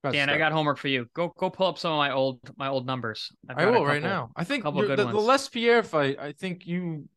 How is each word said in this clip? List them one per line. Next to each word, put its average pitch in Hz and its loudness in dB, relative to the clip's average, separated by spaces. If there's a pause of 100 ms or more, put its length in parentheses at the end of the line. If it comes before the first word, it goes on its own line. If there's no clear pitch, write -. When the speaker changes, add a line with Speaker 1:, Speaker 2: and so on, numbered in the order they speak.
Speaker 1:
About 135 0
to 143 2
Speaker 2:
Dan, 143 2
I 143 2
Speaker 1:
start. 151 2
Speaker 2:
got 156 4
homework 151 2
for 143 -6
you. 127 0
Go, 170 -4
go 185 -2
pull 190 0
up 170 -2
some 170 -2
of 151 0
my 143 2
old, 135 0 (200)
my 139 -4
old 131 -2
numbers. 117 -6 (160)
I've 127 -8
Speaker 1:
I 160 4
Speaker 2:
got 196 6
a 480 6
Speaker 1:
will 143 0
right 147 2
Speaker 2:
couple, 175 -2
Speaker 1:
now. 127 -6
I 170 -4
think 269 -4
Speaker 2:
couple 147 0
Speaker 1:
your, 208 2
Speaker 2:
good 139 2
Speaker 1:
the, 202 2
the 196 -4
Speaker 2:
ones. 214 2
Speaker 1:
Les 262 2
Pierre 233 4
fight, 139 0
I 147 -8
think 180 -8
you 170 -6